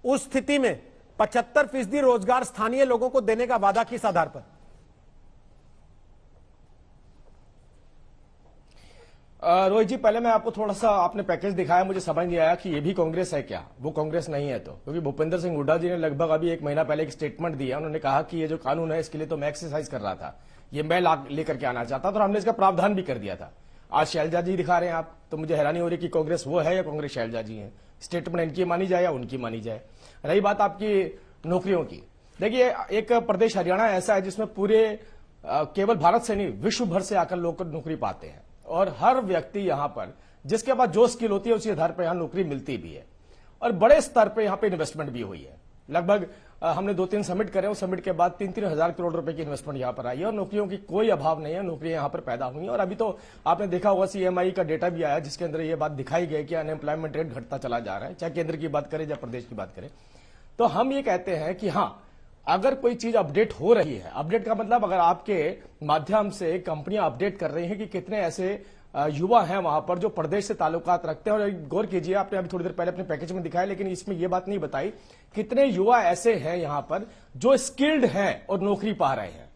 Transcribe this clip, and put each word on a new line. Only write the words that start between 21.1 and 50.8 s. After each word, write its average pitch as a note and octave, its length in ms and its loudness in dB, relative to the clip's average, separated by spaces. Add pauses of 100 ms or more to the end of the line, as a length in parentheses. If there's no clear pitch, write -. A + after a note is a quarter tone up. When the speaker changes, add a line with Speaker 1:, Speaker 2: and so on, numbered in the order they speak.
Speaker 2:
लेकर D3 260 -4
के C3+ 100 -6
आना B2 180 -2
चाहता C3+ 280 -2
था - 20 -8
और G#3+ 80 2
हमने G3+ 160 2
इसका G#3 140 2
प्रावधान G3 420 4
भी F#3 80 -2
कर C3 160 -4
दिया G2 180 -8
था। - 160 -16 (400)
आज D3+ 140 4
शैलजा E3 340 0
जी F3+ 160 -2
दिखा F3 220 2
रहे F3 100 0
हैं E3 80 -2
आप, E3 200 -6 (140)
तो D#3+ 60 -6
मुझे D#3+ 180 -2
हैरानी D3+ 260 2
हो E3+ 80 0
रही E3+ 100 -2
कि E3+ 100 -4
कांग्रेस E3 380 0
वो D#3 120 0
है E3 180 2
या F#3+ 60 0
कांग्रेस D3+ 300 -6
शैलजा A#2 300 -4
जी A2 140 -10
हैं। G2+ 160 -14 (280)
स्टेटमेंट E3+ 480 -4
इनकी E3+ 160 -2
मानी F3 220 0
जाए F3+ 160 4
या F3+ 80 4
उनकी B2+ 280 -6
मानी A2+ 220 -6
जाए। A2 200 -8 (440)
रही E3+ 160 4
बात G#3 200 2
आपकी G3+ 580 0 (280)
नौकरियों F3+ 380 2
की, - 240 -14 (320)
देखिए, A#3+ 340 2 (160)
एक G#3+ 220 0
प्रदेश A3 440 2
हरियाणा F#3 320 2
ऐसा F#3+ 260 2
है G3 80 2
जिसमें G3 320 -6
पूरे, G#3+ 460 4 (440)
अ, C#3+ 200 0
केवल G3+ 300 0
भारत F3+ 280 4
से A3+ 120 -2
नहीं, G3 140 -2
विश्व F3 380 -2
भर F3+ 140 0
से F#3+ 160 -2
आकर F3 200 0
लोग E3+ 260 -4
नौकरी D#3+ 340 -6
पाते F#2+ 300 -6
हैं D2+ 160 -20 (240)
और E3+ 320 0
हर B3 220 6
व्यक्ति F3+ 400 -2
यहाँ D3 280 0
पर G2 300 -10 (280)
जिसके A3+ 280 0
पास B3 140 4
जो G#3+ 200 6
स्किल A#3 220 -2
होती G3 200 0
है, A3+ 60 6
उसी A3 140 -2
आधार E3+ 220 0
पर F#3 100 -4
यहाँ E3+ 120 0
नौकरी F3 300 -2
मिलती C#3 320 -4
भी E2 160 -10
है - 140 -16 (560)
और A#3+ 100 2
बड़े A3+ 280 8
स्तर G#3+ 280 4
पर G#3+ 140 -2
यहाँ G3 140 0
पे G#3 100 0
इन्वेस्टमेंट D#3 440 -2
भी A#2+ 100 -8
हुई F#2+ 220 -8
है। - 220 -20 (260)
लगभग, F3 400 2 (320)
अ, D#3+ 40 -2
हमने F#3 280 0
दो F#3 120 0
तीन G#3 160 -2
समिट F#3 280 -2
करे, F#3+ 180 0
उस G#3 120 -4
समिट F#3 200 -2
के F#3+ 120 -4
बाद F3 180 4
तीन F#3+ 220 -6
तीन G#3 120 -4
हजार E3 280 0
करोड़ F3 200 -2
रुपए E3 200 -4
की D3+ 100 -8
इन्वेस्टमेंट C#3+ 380 -8
यहाँ B2 120 -2
पर B2+ 140 -8
आई B2 120 -4
है F3 80 -4
और A3+ 60 -2
नौकरियों G#3 340 -2
की F#3+ 100 -6
कोई G3 320 0